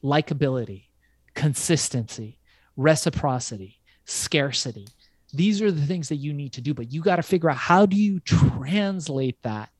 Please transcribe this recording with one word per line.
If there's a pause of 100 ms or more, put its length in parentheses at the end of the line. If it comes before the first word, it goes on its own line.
likability, (500)
consistency, (380)
reciprocity, (240)
scarcity. (460)
These
are
the
things
that
you
need
to
do,
but
you
gotta
figure
out
how
do
you
translate
that